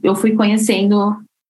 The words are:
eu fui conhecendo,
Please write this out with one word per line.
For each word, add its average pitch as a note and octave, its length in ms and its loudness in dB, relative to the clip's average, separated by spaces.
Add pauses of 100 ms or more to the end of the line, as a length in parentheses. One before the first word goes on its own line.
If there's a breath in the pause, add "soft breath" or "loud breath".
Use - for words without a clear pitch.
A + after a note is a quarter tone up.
eu F#3+ 120 0
fui G#3+ 200 0
conhecendo, G#3 800 0 (340)